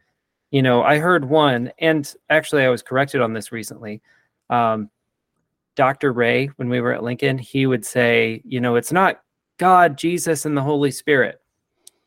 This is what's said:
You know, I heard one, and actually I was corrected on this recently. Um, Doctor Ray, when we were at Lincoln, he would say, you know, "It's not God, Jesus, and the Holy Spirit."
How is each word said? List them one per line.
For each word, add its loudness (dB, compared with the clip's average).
You 0
know, 4
I 4
heard 0
one, 2
and -2
actually 0
I 2
was -2
corrected -2
on -2
this -10
recently. -12
Um, 0
Doctor 0
Ray, 0
when -6
we -2
were -2
at -6
Lincoln, -4
he -4
would -2
say, 0
you -6
know, 0
"It's -2
not 0
God, 4
Jesus, -4
and -2
the -2
Holy 0
Spirit." 0